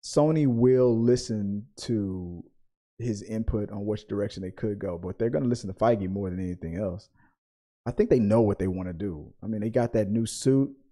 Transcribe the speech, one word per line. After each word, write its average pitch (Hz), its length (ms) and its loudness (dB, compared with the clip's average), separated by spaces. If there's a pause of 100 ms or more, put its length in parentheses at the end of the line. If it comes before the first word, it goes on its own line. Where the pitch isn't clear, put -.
Sony 151 440 2
will 123 540 4
listen 107 640 0 (140)
to 92 600 -4 (540)
his 110 260 -6
input 110 480 -4
on 101 140 -8
which 104 220 -6
direction 101 360 -6
they 92 80 -8
could 104 280 -6
go, 90 180 -6
but 90 200 -10
they're 113 120 0
gonna 135 180 -2
listen 120 240 -2
to - 80 -14
Feige 107 300 2
more 98 200 -4
than 90 100 -6
anything 87 380 -6
else. 98 320 -6 (760)
I 120 60 -4
think 214 180 2
they 131 100 6
know 110 220 6
what 104 180 2
they 95 80 0
wanna 90 260 -4
do. 82 480 -8
I 101 60 -10
mean, 107 140 -4
they 110 80 -2
got 117 240 0
that 107 160 2
new 113 160 2
suit. 135 460 2 (200)